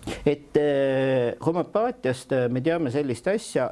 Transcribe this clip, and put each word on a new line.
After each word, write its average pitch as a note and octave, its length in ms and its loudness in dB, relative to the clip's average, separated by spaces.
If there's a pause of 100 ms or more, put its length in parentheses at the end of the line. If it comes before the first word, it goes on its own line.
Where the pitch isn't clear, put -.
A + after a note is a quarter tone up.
(260)
Et, D3 320 0
äh, C3+ 800 2
homöopaatiast, E3+ 960 -2
äh, B2+ 160 2
me B2+ 160 -2
teame E3 240 0
sellist C3+ 400 -2
asja, F#3+ 420 -2